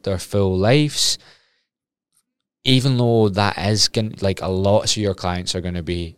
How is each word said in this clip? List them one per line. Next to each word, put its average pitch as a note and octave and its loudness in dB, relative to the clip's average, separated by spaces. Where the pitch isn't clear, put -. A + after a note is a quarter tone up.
their F#2+ -2
full G2 0
lives, C#3 2
even C3 4
though A#2 4
that G2+ 0
is G2+ 0
gon-, A2 -4
like, F#2+ -2
a F2+ -4
lot G2 2
of - -2
your G2+ -2
clients F2+ -4
are F#2 -4
gonna F2 -6
be E2+ -6